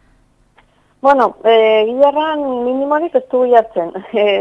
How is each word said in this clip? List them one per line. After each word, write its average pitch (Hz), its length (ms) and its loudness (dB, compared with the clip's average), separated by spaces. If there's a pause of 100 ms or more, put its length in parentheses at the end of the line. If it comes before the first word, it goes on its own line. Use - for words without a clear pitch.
(1040)
Bueno, 269 400 2
e, 220 100 2 (300)
egia 254 260 2
erran 302 340 -2 (220)
minimorik 285 500 -4
ez 254 160 -2
dugu 247 220 0
jartzen. 220 400 0 (100)
<laughs> - 100 -20
E, 208 140 0 (140)